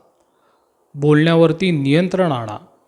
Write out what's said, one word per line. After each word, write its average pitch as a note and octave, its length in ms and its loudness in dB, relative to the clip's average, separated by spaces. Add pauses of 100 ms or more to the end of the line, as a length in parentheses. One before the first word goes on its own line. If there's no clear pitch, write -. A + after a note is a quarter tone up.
(960)
बोलण्यावरती D#3+ 760 2
नियंत्रण E3 600 0
आणा. A2 260 -8 (300)